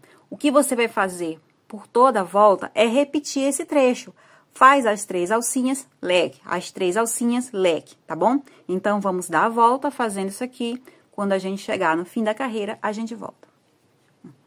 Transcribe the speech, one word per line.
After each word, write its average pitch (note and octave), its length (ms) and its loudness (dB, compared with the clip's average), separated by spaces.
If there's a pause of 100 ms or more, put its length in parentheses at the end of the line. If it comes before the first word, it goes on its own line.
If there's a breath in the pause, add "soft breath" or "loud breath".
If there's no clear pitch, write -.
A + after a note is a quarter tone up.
(300 soft breath)
O G3 60 -14
que C#4+ 160 0
você C4+ 240 2
vai A3+ 140 0
fazer F3 500 -4 (280)
por - 200 -16
toda B3 320 4
a F#3+ 40 0
volta F#3+ 520 4
é A3 100 4
repetir C#4 580 0
esse C#4 220 -2
trecho. B3+ 480 0 (380 soft breath)
Faz C4+ 340 6
as G#3 200 0
três F3+ 260 -2
alcinhas, B3+ 560 -2 (140)
leque, F3 440 0
as F#3 240 -6
três F#3 280 -2
alcinhas, A#3+ 540 -2
leque, F3+ 440 -2 (100)
tá D#3+ 100 -10
bom? A3+ 240 0 (280 soft breath)
Então, G3 320 -2
vamos F#3 300 -4
dar E3 160 2
a A3+ 40 0
volta A#3+ 400 2
fazendo G3 400 -4
isso G3+ 140 -10
aqui. A#3+ 400 -8 (280 loud breath)
Quando G3 200 -4
a G3 80 2
gente F#3+ 240 -6
chegar F#3+ 320 0
no E4+ 100 -4
fim - 180 -6
da D#4+ 120 0
carreira, A3 460 -6
a G#3 100 -4
gente A3+ 240 -8
volta. - 360 -16 (960)